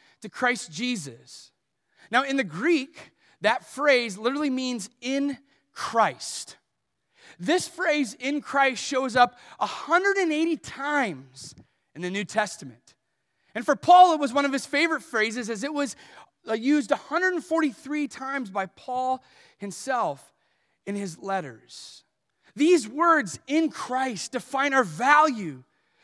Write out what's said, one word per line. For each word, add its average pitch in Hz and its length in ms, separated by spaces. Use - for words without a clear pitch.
to 214 80
Christ 247 420
Jesus." 151 800
Now, 247 140
in 277 140
the 269 80
Greek, 254 680
that 220 240
phrase 247 520
literally 277 320
means 254 400
"in 269 360
Christ." - 840
This 285 300
phrase, 302 460
"in 285 280
Christ," 269 400
shows 262 360
up 247 200
a - 60
hundred 370 520
and 359 140
eighty 320 260
times 196 1000
in 160 60
the 180 100
New 202 120
Testament. 185 680
And 226 120
for 294 100
Paul, 359 380
it 311 60
was 269 140
one 285 120
of 277 80
his 269 120
favorite 311 380
phrases, 220 460
as 220 140
it 294 100
was, 285 220
uh, 220 60
used 247 380
a 277 40
hundred 359 380
and 349 100
forty-three 294 640
times 262 420
by 190 180
Paul 254 540
himself 202 760
in 202 100
his 196 240
letters. 175 840
These 294 320
words, 285 600
"in 302 220
Christ," 254 600
define 269 420
our 262 100
value, 214 800